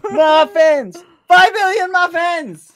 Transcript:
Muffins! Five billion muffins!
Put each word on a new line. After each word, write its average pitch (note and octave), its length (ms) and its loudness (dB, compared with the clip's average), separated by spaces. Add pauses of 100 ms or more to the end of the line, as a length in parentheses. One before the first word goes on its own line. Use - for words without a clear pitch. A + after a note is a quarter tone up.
Muffins! D#4 1000 0 (240)
Five F#4 260 4
billion F#4+ 380 -2
muffins! E4+ 840 -4